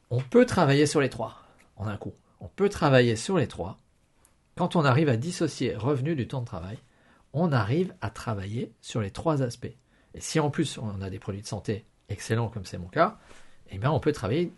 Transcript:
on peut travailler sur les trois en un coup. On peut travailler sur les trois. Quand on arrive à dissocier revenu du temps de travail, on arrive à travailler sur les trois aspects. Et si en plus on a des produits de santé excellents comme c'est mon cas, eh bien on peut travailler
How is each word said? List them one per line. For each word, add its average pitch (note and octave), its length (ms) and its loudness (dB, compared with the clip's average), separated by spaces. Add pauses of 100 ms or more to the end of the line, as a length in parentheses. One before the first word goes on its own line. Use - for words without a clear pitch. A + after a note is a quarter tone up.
(100)
on A#2+ 100 0
peut B3 260 6
travailler D3 400 6
sur D#3 140 2
les - 100 4
trois A2+ 320 -10 (340)
en G2+ 100 -6
un G2+ 100 -4
coup. - 180 -10 (260)
On - 80 -14
peut G3 200 0
travailler B2+ 480 4
sur F#3+ 220 0
les B2 100 2
trois. F2 300 -8 (760)
Quand F3 200 0
on D#3+ 80 4
arrive C#3+ 240 4
à A#2 80 4
dissocier C#3 580 -2
revenu C3+ 400 -2
du A2+ 140 -4
temps C3 120 -8
de A#2+ 60 -8
travail, F#2+ 320 -10 (540)
on D#3+ 200 0
arrive C3 480 2
à G#2 100 -6
travailler G#2 720 -6
sur - 200 -6
les G2+ 100 -4
trois D3+ 320 0
aspects. - 320 -6 (400)
Et F2+ 60 -16
si - 180 -2
en D3 120 2
plus D3 260 -2
on G2 240 -6
a F#2+ 80 -6
des F#2+ 100 -8
produits G2+ 220 -8
de A2 60 -14
santé G#2 400 -6 (220)
excellents A2+ 400 -2
comme F#2+ 180 -10
c'est F#2 120 -10
mon F2+ 100 -10
cas, F3+ 300 0 (520)
eh F#2+ 80 -10
bien B2+ 120 0
on D3+ 100 2
peut D3+ 120 2
travailler D3+ 460 -2